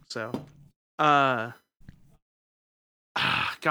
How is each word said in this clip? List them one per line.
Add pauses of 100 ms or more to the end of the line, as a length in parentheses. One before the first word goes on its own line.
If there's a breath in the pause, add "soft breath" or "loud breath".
So, (640)
uh, (1600)
<sighs>
God,